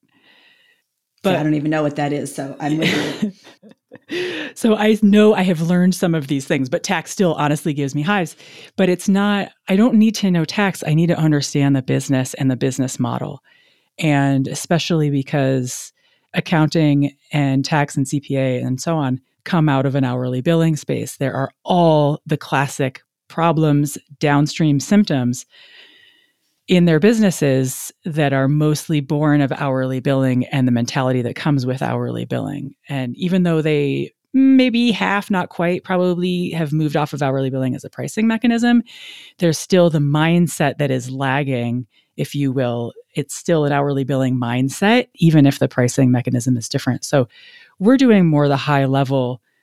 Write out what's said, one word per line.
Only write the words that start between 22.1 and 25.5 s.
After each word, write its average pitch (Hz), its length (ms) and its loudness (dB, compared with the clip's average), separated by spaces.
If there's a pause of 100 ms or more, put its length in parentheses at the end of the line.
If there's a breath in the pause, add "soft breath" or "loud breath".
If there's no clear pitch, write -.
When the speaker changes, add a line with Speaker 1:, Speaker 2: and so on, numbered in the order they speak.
Speaker 2:
the 151 120 -2
classic 135 640 -4 (280)
problems, 151 680 0 (220)
downstream 147 600 2
symptoms 135 680 0 (1200 soft breath)